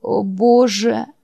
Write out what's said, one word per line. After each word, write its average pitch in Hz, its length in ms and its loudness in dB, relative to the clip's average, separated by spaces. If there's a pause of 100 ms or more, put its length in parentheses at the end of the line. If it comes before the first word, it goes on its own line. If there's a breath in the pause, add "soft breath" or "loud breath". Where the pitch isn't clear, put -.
О, 196 200 -4
Боже! 220 840 0 (180)